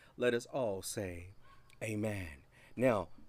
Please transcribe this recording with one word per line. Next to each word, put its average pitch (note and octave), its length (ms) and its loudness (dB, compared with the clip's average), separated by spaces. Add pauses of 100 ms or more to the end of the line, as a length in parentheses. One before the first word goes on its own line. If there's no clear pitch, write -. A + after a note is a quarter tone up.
(180)
Let B2 160 6
us A#2+ 140 2
all G#2+ 340 0
say, F2+ 460 -6 (560)
"Amen." G#2 580 -2 (380)
Now, A2+ 280 4 (220)